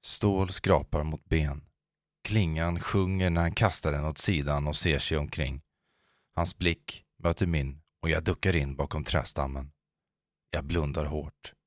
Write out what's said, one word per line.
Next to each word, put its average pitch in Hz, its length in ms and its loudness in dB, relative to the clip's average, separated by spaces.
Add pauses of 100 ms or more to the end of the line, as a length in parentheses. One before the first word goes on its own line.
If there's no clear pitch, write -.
Stål 95 460 2
skrapar 78 520 2
mot 78 220 -6
ben. 73 400 0 (580)
Klingan 85 560 0
sjunger 92 500 2
när 85 120 4
han 85 140 0
kastar 87 360 0
den 73 140 -2
åt 76 120 -2
sidan 73 500 0
och 76 80 -2
ser 76 240 2
sig - 180 0
omkring. 69 440 -4 (760)
Hans - 220 -2
blick - 480 -2 (120)
möter 85 300 0
min 73 340 -2 (200)
och 82 80 0
jag 80 140 2
duckar 92 320 2
in 69 200 0
bakom 71 280 -4
trästammen. 67 680 -4 (800)
Jag 73 140 -4
blundar 76 400 0
hårt. 73 480 -8 (140)